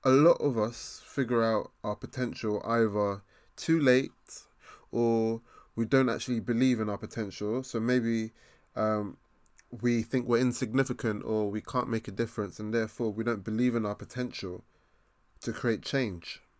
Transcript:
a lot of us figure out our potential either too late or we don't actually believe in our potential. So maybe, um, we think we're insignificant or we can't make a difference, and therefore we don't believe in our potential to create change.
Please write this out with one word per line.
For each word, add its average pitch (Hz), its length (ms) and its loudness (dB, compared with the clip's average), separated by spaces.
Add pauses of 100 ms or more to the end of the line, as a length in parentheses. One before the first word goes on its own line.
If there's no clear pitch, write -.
a 131 80 4
lot 151 280 8
of 131 160 0
us - 480 -4
figure 120 400 0
out 110 280 0 (120)
our 107 120 -2
potential - 680 -4
either 104 600 0 (320)
too 165 240 0
late 131 320 4 (800)
or 113 500 2 (340)
we 117 100 0
don't 131 240 4
actually 113 300 -2
believe 117 400 2
in 107 100 -2
our 101 100 -4
potential. 107 640 -4
So - 160 -4
maybe, 113 500 0 (460)
um, 107 420 -2 (640)
we 120 220 2
think 123 240 -2
we're 120 100 4
insignificant 120 880 0
or 107 240 0
we 107 100 -4
can't - 300 -4
make 113 180 -4
a 110 40 -10
difference, 104 480 -4
and 107 120 -6
therefore 113 380 -2
we 107 140 -4
don't 104 200 -2
believe 117 300 0
in 113 100 0
our 104 120 -2
potential 98 680 -8 (760)
to 117 100 -6
create 113 300 0
change. 107 580 -4 (200)